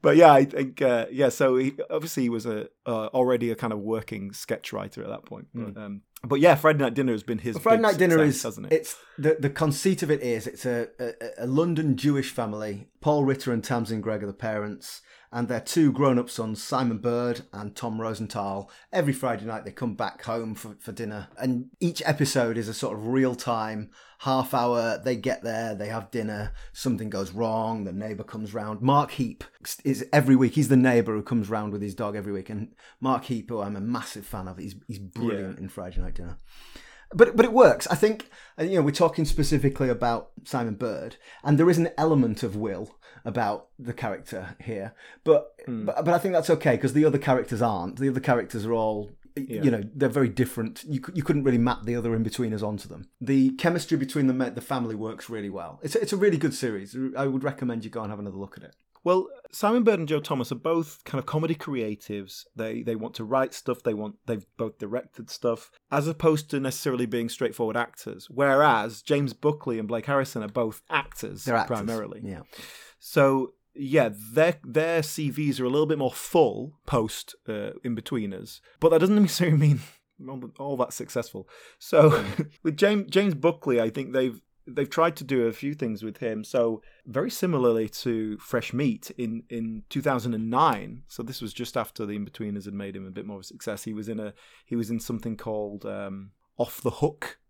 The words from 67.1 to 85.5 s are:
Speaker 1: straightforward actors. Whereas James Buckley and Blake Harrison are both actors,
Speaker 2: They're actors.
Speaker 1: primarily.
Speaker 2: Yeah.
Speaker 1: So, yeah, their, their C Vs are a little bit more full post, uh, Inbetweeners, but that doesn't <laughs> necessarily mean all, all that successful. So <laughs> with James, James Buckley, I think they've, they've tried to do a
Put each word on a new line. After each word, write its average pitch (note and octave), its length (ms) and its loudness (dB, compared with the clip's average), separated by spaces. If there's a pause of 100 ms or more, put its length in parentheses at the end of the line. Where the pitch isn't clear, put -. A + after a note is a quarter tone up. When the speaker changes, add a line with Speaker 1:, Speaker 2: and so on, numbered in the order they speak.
Speaker 1:
straightforward A2+ 480 -4
actors. A2 540 -6
Whereas C3+ 720 4
James C#3+ 320 0
Buckley D3 440 -2
and G#2+ 120 -6
Blake A2+ 160 -4
Harrison C3+ 360 -2
are G#2 60 -8
both A2 420 -4
actors, A2 540 -6
Speaker 2:
They're A#2 140 0
actors. A#2 180 0
Speaker 1:
primarily. G#2+ 480 -6
Speaker 2:
Yeah. F#2 200 -10 (560)
Speaker 1:
So, C3+ 540 2 (220)
yeah, C#3 360 2
their, A#2 520 2
their D#3 400 0
C D3+ 260 -4
Vs C#3+ 300 -2
are B2+ 60 0
a B2 40 2
little D3 180 2
bit D#3 100 0
more C3 140 0
full C3 720 0
post, - 500 -2 (120)
uh, G#2 240 -6 (120)
Inbetweeners, G#2+ 760 -8 (200)
but D#3+ 100 6
that D#3+ 100 6
doesn't F#3+ 160 6
<laughs> G#3 60 8
necessarily E3 360 4
mean D3 220 6 (480)
all, C3 160 -10 (160)
all C#3 180 -8
that B2 160 -2
successful. A2+ 540 -8 (320)
So D#3 440 6 (200)
<laughs> - 200 -12
with D#3 140 -2
James, G3+ 320 4
James G3 240 4
Buckley, C#3+ 480 2
I A2+ 80 2
think B2+ 240 -8
they've, C3 260 0 (280)
they've C#3 220 -4
tried E3 280 2
to - 60 -10
do B2+ 240 2
a A2+ 60 0